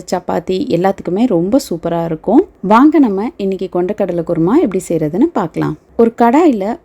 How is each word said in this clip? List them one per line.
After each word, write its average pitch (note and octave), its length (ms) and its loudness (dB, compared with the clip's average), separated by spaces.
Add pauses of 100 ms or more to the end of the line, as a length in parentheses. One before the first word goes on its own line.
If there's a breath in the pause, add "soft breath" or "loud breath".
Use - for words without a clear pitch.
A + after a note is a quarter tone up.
(120)
சப்பாத்தி F#3 460 -4 (200)
எல்லாத்துக்குமே F#3+ 460 -2 (120)
ரொம்ப F#3+ 320 0
சூப்பரா E3+ 420 -4
இருக்கும். F#3+ 320 2 (320)
வாங்க D4 320 6
நம்ம G3+ 240 -2 (160)
இன்னைக்கு F#3 320 -4
கொண்டக்கடலை F3+ 540 -2
குருமா E3 240 0 (100)
எப்படி F#3+ 240 -2
செய்யறதுன்னு E3+ 400 0 (100)
பார்க்கலாம். D#3 380 -4 (260)
ஒரு A#3 100 2 (100)
கடாயில A#3+ 600 2